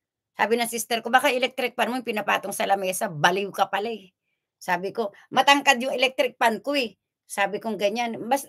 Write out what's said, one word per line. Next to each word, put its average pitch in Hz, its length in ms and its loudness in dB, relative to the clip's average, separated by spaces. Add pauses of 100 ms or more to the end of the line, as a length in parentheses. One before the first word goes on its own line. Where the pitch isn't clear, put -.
(400)
Sabi 214 160 2
ng 233 160 -2
sister 226 320 -4
ko, 226 80 -2
"Baka 262 200 4
electric 247 440 -2
pan 233 160 0
mo 254 80 -4
yung 240 80 -8
pinapatong 202 440 -2
sa 208 120 -2
lamesa. 196 480 0
Baliw 175 400 0
ka 196 160 0
pala 220 240 -4
eh." 196 160 -14 (480)
Sabi 180 400 -4
ko, 214 160 -4 (160)
"Matangkad 277 560 4
yung 262 80 -2
electric 254 480 0
pan 226 240 2
ko 285 80 -2
eh." 254 240 -2 (280)
Sabi 196 320 -2
kong 208 240 -6
ganyan. 226 400 -2
Mas, 254 280 0